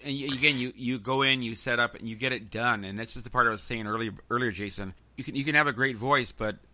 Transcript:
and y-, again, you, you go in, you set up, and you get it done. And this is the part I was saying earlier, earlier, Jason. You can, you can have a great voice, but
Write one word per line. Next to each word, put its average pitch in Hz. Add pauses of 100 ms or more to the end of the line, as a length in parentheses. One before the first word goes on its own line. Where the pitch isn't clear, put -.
and 143
y-, 135
again, 135
you, 123
you 127
go 131
in, 135
you 113
set 120
up, 120
and 113
you 113
get 127
it 107
done. 113
And 98
this 113
is 107
the 113
part 123
I 117
was 104
saying 113
earlier, 110 (160)
earlier, 120
Jason. 98 (220)
You 135
can, -
you 139
can 151
have 151
a 143
great 127
voice, 127
but 107 (180)